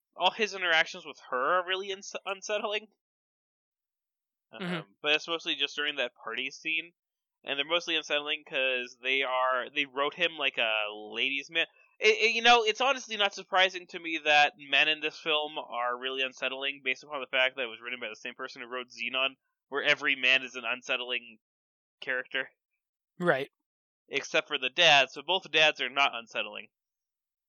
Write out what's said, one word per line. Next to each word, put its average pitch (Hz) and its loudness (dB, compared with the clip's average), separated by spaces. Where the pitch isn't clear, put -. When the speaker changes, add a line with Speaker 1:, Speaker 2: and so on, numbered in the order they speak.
Speaker 1:
all 180 2
his 202 -4
interactions 170 2
with 135 -14
her 143 2
are 175 -4
really 190 -4
uns-, 196 -10
unsettling. 208 -4
Speaker 2:
Mm-hmm. 180 -6
Speaker 1:
Um, 165 -6
but 147 0
it's 151 -2
mostly 165 -4
just 139 -4
during 147 -4
that 123 -4
party 120 -8
scene. 160 -8
And 139 -4
they're 143 -2
mostly 170 -2
unsettling 151 -2
'cause 131 -2
they 135 0
are, 127 0
they 143 0
wrote 139 -2
him 170 0
like 139 -2
a 110 0
ladies' 113 -4
man. 165 0
It, 220 4
it, 226 0
you 226 0
know, 233 8
it's 214 0
honestly 247 0
not 202 0
surprising 185 0
to 180 -12
me 165 -4
that 147 6
men 143 2
in 156 0
this 151 -4
film 151 -2
are 120 -4
really 131 -6
unsettling 135 -6
based 127 -4
upon 147 -8
the 127 -8
fact 131 2
that 135 -4
it 120 -4
was 113 -12
written 120 -10
by 113 -6
the 110 -12
same 123 -12
person 131 -12
who 120 -12
wrote 123 -8
Xenon, 127 -4
where 139 -4
every 139 2
man 131 2
is 123 -12
an 123 -8
unsettling 123 -6
character. 131 -4
Speaker 2:
Right. 151 0
Speaker 1:
Except 143 -2
for 147 -4
the 127 -2
dad, 143 6
so 147 -12
both 170 -2
dads 151 4
are 131 -2
not 139 2
unsettling. 107 -8